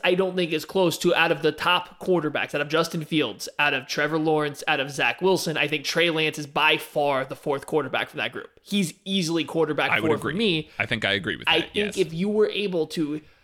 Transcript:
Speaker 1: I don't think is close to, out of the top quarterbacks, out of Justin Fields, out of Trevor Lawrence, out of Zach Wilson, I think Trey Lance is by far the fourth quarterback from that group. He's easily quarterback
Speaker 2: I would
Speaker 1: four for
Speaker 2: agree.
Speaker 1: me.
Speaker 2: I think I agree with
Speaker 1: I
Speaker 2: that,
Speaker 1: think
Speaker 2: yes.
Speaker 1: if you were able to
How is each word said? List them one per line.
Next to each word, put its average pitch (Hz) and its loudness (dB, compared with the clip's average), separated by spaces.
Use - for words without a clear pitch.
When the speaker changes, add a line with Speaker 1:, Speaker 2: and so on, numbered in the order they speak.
Speaker 1:
I 180 4
don't 180 2
think 170 0
is 156 -4
close 180 2
to, 175 2
out 165 4
of 151 0
the 151 4
top - 0
quarterbacks, 156 0
out 143 -2
of 147 -2
Justin 170 0
Fields, 135 -2
out 147 2
of 131 -4
Trevor 151 -2
Lawrence, 151 0
out 151 2
of 139 -4
Zach 135 -2
Wilson, 175 2
I 143 0
think 143 -4
Trey 170 2
Lance 156 0
is 147 -8
by 156 4
far 143 0
the 135 -10
fourth 135 -4
quarterback 131 -2
from - -10
that 117 -4
group. - -12
He's 196 0
easily 170 0
quarterback 151 0
Speaker 2:
I - 2
would 160 2
Speaker 1:
four 147 2
for 117 -4
Speaker 2:
agree. 185 -2
Speaker 1:
me. 175 0
Speaker 2:
I 107 -2
think 110 -2
I 98 2
agree 95 -2
with 57 -6
Speaker 1:
I 165 2
Speaker 2:
that, - -8
Speaker 1:
think 202 -2
Speaker 2:
yes. - -
Speaker 1:
if 165 0
you 180 -2
were 208 2
able 180 -2
to 151 -4